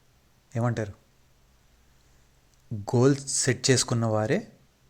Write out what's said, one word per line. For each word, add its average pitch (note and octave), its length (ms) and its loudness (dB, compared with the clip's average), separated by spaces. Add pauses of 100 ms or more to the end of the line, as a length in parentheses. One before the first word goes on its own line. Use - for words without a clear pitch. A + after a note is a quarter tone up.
(560)
ఏమంటారు? A2+ 360 -2 (1800)
గోల్స్ B2+ 540 2
సెట్ - 420 0
చేసుకున్న A#2 360 2
వారే A2 460 -2 (380)